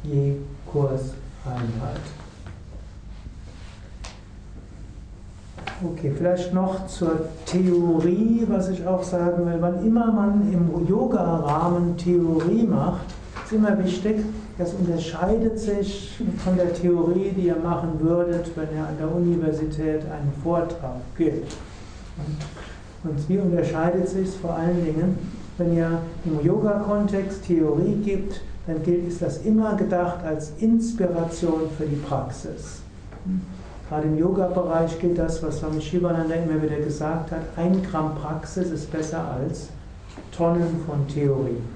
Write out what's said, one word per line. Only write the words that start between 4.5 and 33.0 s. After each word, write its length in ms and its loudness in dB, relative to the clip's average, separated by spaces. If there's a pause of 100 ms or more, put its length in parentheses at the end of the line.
Okay, 340 -2
vielleicht 360 2
noch 340 0
zur 240 0 (340)
Theorie, 1000 4
was 220 2
ich 180 -2
auch 160 2
sagen 420 2
will. 140 2
Wann 260 2
immer 260 6
man 400 4
im 360 4
Yoga-Rahmen 1080 2
Theorie 680 4
macht, 420 2 (380)
ist 100 -6
immer 300 6
wichtig, 400 0 (340)
das 160 -2
unterscheidet 880 0
sich 600 -2 (220)
von 120 4
der 180 4
Theorie, 640 2
die 120 2
ihr 100 2
machen 420 0
würdet, 560 2
wenn 120 -4 (100)
ihr 100 -2
an 100 -6
der 160 -2
Universität 880 2
einen 280 -2 (100)
Vortrag 600 -2 (160)
gebt. 360 0 (1500)
Und 240 -2
wie 120 4
unterscheidet 680 2
sich's 280 -2
vor 180 -4
allen 320 2
Dingen, 320 2 (400)
wenn 180 4
ihr 240 2 (260)
im 200 0
Yoga-Kontext 1000 2
Theorie 500 4 (100)
gibt, 360 -2 (260)
dann 160 -2
gilt, 240 2
ist 140 -4
das 180 -2
immer 360 2
gedacht 500 0
als 340 -4
Inspiration 1040 2 (140)
für 80 -2
die 120 -2
Praxis. 840 -6 (1080)